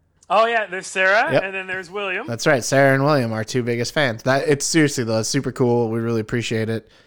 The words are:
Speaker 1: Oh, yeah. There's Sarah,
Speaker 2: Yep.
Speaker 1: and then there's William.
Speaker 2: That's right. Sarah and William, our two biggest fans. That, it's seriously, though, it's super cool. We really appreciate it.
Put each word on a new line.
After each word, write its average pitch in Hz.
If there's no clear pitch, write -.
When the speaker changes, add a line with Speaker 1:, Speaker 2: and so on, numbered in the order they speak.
Speaker 1:
Oh, 214
yeah. 226
There's 180
Sarah, 196
Speaker 2:
Yep. 190
Speaker 1:
and 190
then 190
there's 185
William. 196
Speaker 2:
That's -
right. 143
Sarah 139
and 135
William, 135
our 110
two 123
biggest 120
fans. 123
That, 135
it's 143
seriously, 147
though, 110
it's 107
super 127
cool. 120
We 117
really 113
appreciate 110
it. 113